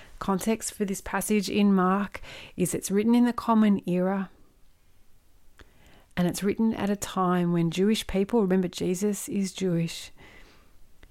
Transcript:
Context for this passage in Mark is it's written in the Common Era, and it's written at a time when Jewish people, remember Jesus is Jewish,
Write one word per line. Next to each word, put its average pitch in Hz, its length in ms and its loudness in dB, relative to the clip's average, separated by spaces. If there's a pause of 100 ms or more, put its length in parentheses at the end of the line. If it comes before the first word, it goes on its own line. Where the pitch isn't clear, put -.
(200)
Context 208 540 -2
for 214 100 -4
this 190 160 -4
passage 196 480 -2
in 202 260 4
Mark 190 460 0 (360)
is 175 160 -2
it's - 180 -6
written 214 260 4
in 240 80 6
the 240 80 2
Common 214 560 2
Era, 185 420 0 (1900)
and 180 80 2
it's - 160 -2
written 220 300 0
at 202 160 -4
a 202 80 0
time 180 560 0
when 170 180 2
Jewish 196 360 0
people, 202 340 0
remember 185 280 2
Jesus 185 600 -4
is 196 240 -2
Jewish, 170 600 -4 (1000)